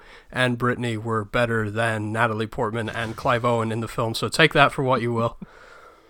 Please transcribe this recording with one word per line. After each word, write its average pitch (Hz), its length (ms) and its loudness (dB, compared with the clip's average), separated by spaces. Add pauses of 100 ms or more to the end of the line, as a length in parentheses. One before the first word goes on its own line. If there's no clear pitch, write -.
(300)
and 123 280 0
Brittany 120 380 0
were 110 280 -2
better 113 460 0
than 110 420 -2
Natalie 113 340 0
Portman 110 420 -4
and 113 280 -6
Clive 120 280 0
Owen 113 280 0
in 113 80 -2
the 113 80 -4
film, 113 260 -4
so 117 140 -4
take 156 240 4
that 143 180 6
for 143 140 -4
what 127 180 2
you 120 100 -2
will. 117 300 -2
<laughs> - 60 -16 (600)